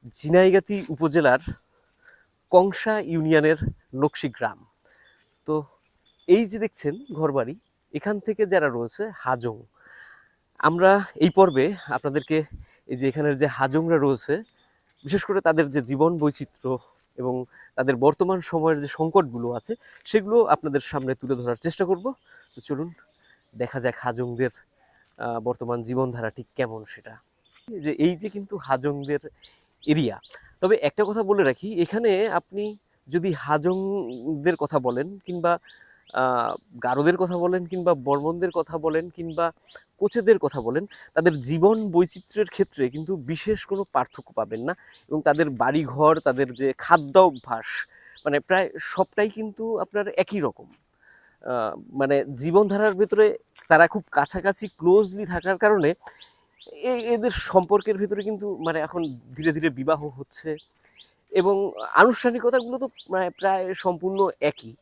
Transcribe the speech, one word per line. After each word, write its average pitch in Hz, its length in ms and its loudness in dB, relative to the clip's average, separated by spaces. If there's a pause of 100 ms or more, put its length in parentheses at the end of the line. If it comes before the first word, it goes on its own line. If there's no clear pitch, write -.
ঝিনাইগাতি 185 800 2
উপজেলার 147 500 2 (1080)
কংসা 196 500 4
ইউনিয়নের 156 560 2 (400)
নকশি 143 340 -2
গ্রাম। - 360 -8 (800)
তো 151 180 -2 (640)
এই 208 180 6
যে 208 140 -8
দেখছেন 196 380 -4 (160)
ঘরবাড়ি, 139 420 -2 (380)
এখান 202 260 -4
থেকে 214 260 -2
যারা 175 240 2
রয়েছে 120 460 -6
হাজং, 120 460 -4 (960)
আমরা 190 480 4 (100)
এই 170 140 4
পর্বে 170 440 4 (140)
আপনাদেরকে 147 560 -2 (440)
এই 131 80 -6
যে 127 120 -2
এখানের 147 300 0
যে 147 100 2
হাজংরা 147 500 0
রয়েছে, 143 460 0 (600)
বিশেষ 156 220 -2
করে 196 160 0
তাদের 160 280 4
যে 139 120 0
জীবন 139 360 2
বৈচিত্র্য 139 600 -2 (400)
এবং 127 280 -4 (300)
তাদের 131 200 2
বর্তমান 151 460 2
সময়ের 160 400 0
যে 143 60 -8
সংকটগুলো 139 640 0
আছে, 123 240 -8 (300)
সেগুলো 214 400 2
আপনাদের 147 360 -4
সামনে 131 340 -6
তুলে 131 200 -4
ধরার 120 200 -4
চেষ্টা 165 300 -4
করব। 190 280 -4 (420)
তো 127 60 -18
চলুন 151 300 -8 (680)
দেখা 123 220 -6
যাক 120 180 -4
হাজংদের, 123 520 -4 (680)
আহ, 117 220 -6
বর্তমান 120 440 -6
জীবনধারা 123 460 -4
ঠিক 120 260 -14
কেমন 110 300 -6
সেটা। 110 320 -18 (560)
এই 196 60 -10
যে, 151 120 -4
এই 170 240 2
যে 196 140 -10
কিন্তু 202 280 -10
হাজংদের 139 640 -4 (680)
এরিয়া। 147 320 0 (420)
তবে 190 140 4
একটা - 320 -2
কথা 208 160 -2
বলে 202 200 2
রাখি, 170 380 0
এখানে 214 460 2
আপনি 208 500 -4 (320)
যদি 170 240 0
হাজংদের 156 1200 -2
কথা 151 240 -2
বলেন 127 460 -4
কিংবা, 175 340 -2 (540)
আহ, 123 420 0 (280)
গারোদের 143 340 2
কথা 180 200 -2
বলেন 180 280 -2
কিংবা 175 280 0
বর্মনদের 147 580 -2
কথা 165 260 -4
বলেন 160 320 -2
কিংবা 165 420 -4 (460)
কোচেদের 208 420 4
কথা 143 220 -2
বলেন, 127 240 -2 (280)
তাদের 160 280 2
জীবন 185 500 2
বৈচিত্র্যের 185 540 0
ক্ষেত্রে 147 440 -2
কিন্তু 156 260 -6
বিশেষ 165 500 -6
কোনো 196 260 -6
পার্থক্য - 420 -6
পাবেন 110 280 -6
না 156 140 -6 (340)
এবং 151 120 -2
তাদের 151 280 2
বাড়িঘর, 139 680 2
তাদের 131 340 0
যে 131 240 -2
খাদ্যাভ্যাস, 139 880 4 (600)
মানে 143 140 0
প্রায় 185 300 0 (100)
সবটাই 208 500 -2
কিন্তু 220 500 -6
আপনার 202 260 -4 (120)
একই 196 220 0
রকম। 135 260 -4
আহ, - 1120 -8 (140)
মানে 139 300 2 (120)
জীবনধারার 196 580 2
ভেতরে 208 440 2 (300)
তারা 165 200 8
খুব 190 240 -6
কাছাকাছি 185 560 -2
ক্লোজলি 190 580 2
থাকার 175 320 -4
কারণে 190 360 4 (800)
এ-, 240 420 -2
এদের 226 180 0
সম্পর্কের 196 640 2
ভিতরে 202 260 -2
কিন্তু 202 340 -6
মানে 160 220 -2
এখন 160 220 -4 (360)
ধীরে 156 140 0
ধীরে 156 180 0
বিবাহ 147 380 -2
হচ্ছে 143 500 -10 (760)
এবং 190 400 2 (220)
আনুষ্ঠানিকতাগুলো 240 840 2
তো 254 100 -6
প্রায়, 185 420 -4
প্রায় 190 440 -2
সম্পূর্ণ 185 560 -2 (120)
একই। 113 400 -4